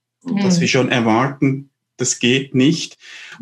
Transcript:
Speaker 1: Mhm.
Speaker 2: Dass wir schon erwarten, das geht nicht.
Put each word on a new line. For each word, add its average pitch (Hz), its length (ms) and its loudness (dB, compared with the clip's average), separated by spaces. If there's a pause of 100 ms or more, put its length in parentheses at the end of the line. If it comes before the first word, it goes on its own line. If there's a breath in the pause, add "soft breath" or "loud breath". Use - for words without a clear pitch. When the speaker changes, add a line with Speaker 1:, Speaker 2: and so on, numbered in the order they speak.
(240)
Speaker 1:
Mhm. - 160 -4
Speaker 2:
Dass 185 220 2
wir - 80 0
schon 127 180 2
erwarten, 135 840 0 (280)
das - 220 -4
geht 131 360 0
nicht. 139 420 0 (440 loud breath)